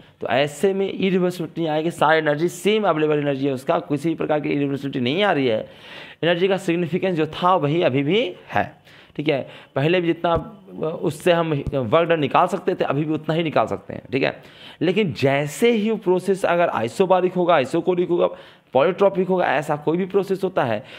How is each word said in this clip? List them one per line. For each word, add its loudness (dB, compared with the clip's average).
तो -6
ऐसे 0
में -2
इरिवर्सिबिलिटी -2
नहीं -2
आएगी, 0
सारी 4
एनर्जी 0
सेम 0
अवेलेबल 2
एनर्जी -2
है 0
उसका, -2
किसी -2
प्रकार -2
की -4
इरिवर्सिबिलिटी -2
नहीं 0
आ 2
रही 2
है। 0
एनर्जी 2
का 0
सिग्निफिकेंस -2
जो 0
था 2
वही 0
अभी 2
भी 0
है। -4
ठीक -2
है, -2
पहले 2
भी 0
जितना 0
उससे 0
हम 0
वर्क 0
डन 2
निकाल 2
सकते -2
थे -2
अभी -2
भी -2
उतना -4
ही 0
निकाल 0
सकते -8
हैं। -12
ठीक -2
है, -4
लेकिन 0
जैसे 0
ही 0
वो -2
प्रोसेस 0
अगर 2
isobaric 2
होगा, 4
isochoric 0
होगा, 2
polytropic 2
होगा, 0
ऐसा 0
कोई -2
भी -2
प्रोसेस -2
होता -2
है -2